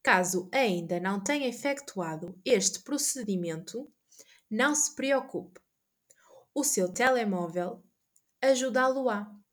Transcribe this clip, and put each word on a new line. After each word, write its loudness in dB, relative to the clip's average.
Caso 2
ainda 0
não -2
tenha 0
efetuado -6
este 2
procedimento, -4
não 2
se 0
preocupe. -2
O -2
seu 0
telemóvel 0
ajudá-lo-á. 2